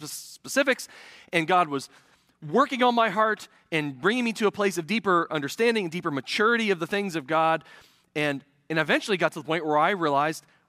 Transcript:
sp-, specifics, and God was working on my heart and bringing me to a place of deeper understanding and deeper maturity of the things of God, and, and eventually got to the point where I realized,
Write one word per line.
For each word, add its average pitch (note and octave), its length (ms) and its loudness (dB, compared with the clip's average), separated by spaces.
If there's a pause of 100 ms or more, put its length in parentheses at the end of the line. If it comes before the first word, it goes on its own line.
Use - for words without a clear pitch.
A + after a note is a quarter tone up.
sp-, - 300 -14
specifics, C4 540 -2 (440)
and E3 140 2
God F3 220 2
was C#3 200 -6 (580)
working B3 360 2
on B3 120 4
my A3+ 140 2
heart G#3+ 400 0 (220)
and D3 280 -4
bringing A3+ 260 0
me A3+ 100 -2
to G#3+ 120 0
a F#3+ 40 4
place G3+ 260 -2
of E3 100 -6
deeper F3+ 440 2
understanding G#3 540 0
and D#3+ 80 -6
deeper E3+ 180 -4
maturity G#3+ 600 0
of F3+ 80 2
the D#3+ 80 -2
things G3+ 300 -4
of C#3 100 -6
God, D#3+ 380 2 (500)
and, D3 300 -2 (240)
and D#3+ 100 0
eventually G3+ 380 0
got D#3+ 160 0
to F3 60 -10
the B2+ 80 -12
point D#3+ 180 -2
where D3+ 140 2
I E3 120 4
realized, D#3 540 0 (240)